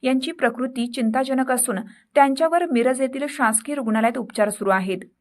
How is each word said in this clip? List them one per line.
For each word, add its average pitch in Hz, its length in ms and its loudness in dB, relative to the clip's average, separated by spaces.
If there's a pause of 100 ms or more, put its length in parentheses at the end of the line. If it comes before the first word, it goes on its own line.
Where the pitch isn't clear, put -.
यांची 262 280 0
प्रकृती 247 600 -2
चिंताजनक 262 600 0
असून 240 280 -2 (360)
त्यांच्यावर 320 560 4
मिरज 254 300 2
येथील 269 280 -2
शासकीय 269 460 0
रुग्णालयात 226 420 0
उपचार 214 320 0
सुरू 190 200 -4
आहेत. 190 280 0 (240)